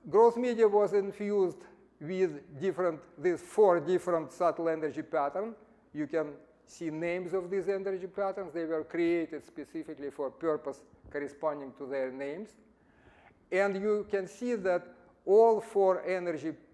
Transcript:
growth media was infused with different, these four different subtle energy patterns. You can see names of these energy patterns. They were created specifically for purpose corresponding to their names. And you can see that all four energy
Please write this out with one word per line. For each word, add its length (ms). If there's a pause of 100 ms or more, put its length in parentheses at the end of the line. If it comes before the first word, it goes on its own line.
growth 280
media 300
was 260
infused 640 (420)
with 580
different, 400 (180)
these 240
four 380
different 520
subtle 380
energy 320
patterns. 540 (380)
You 140
can 260 (320)
see 240
names 440
of 160
these 200
energy 380
patterns. 460
They 120
were 180
created 640
specifically 640
for 200
purpose 520 (300)
corresponding 680
to 80
their 260
names. 380 (1000)
And 240
you 340
can 180
see 280
that 280 (420)
all 360
four 440
energy 480 (200)